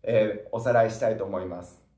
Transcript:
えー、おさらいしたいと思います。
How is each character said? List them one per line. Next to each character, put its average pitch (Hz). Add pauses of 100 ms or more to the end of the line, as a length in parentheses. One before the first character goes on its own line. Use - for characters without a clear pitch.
え 107
ー、 -
お 113
さ 123
ら 117
い 110
し -
た 113
い 110
と 101
思 95
い 92
ま 90
す。 - (140)